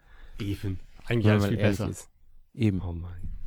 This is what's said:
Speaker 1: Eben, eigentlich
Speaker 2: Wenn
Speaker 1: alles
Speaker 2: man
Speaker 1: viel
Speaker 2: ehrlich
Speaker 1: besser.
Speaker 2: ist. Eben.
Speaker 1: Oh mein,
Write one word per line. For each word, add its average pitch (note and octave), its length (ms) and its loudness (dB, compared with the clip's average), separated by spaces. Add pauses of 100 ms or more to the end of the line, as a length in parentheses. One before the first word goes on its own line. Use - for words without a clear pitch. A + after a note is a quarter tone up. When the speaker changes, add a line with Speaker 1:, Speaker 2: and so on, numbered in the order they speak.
(400)
Speaker 1:
Eben, G2 400 -4 (260)
eigentlich A#2 200 2
Speaker 2:
Wenn G#2+ 80 8
Speaker 1:
alles G2+ 100 6
Speaker 2:
man G2+ 80 4
Speaker 1:
viel A2 80 0
Speaker 2:
ehrlich G2+ 200 2
Speaker 1:
besser. G2 100 -2
Speaker 2:
ist. - 200 -10 (440)
Eben. G2+ 280 0
Speaker 1:
Oh F2 120 -6
mein, F2 380 -8 (160)